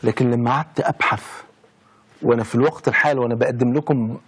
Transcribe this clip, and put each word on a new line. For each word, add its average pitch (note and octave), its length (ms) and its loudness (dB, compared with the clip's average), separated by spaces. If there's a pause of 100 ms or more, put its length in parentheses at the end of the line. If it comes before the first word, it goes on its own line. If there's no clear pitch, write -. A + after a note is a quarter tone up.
لكن A#2+ 280 2
لما A#2+ 200 0
قعدت D3 280 -2
أبحث، - 440 -2 (960)
وأنا A#2 220 2
في A2 120 -6
الوقت C#3 320 2
الحالي D3 320 2
وأنا A#2+ 160 0
بقدم B2 380 0
لكم C3 440 -2 (100)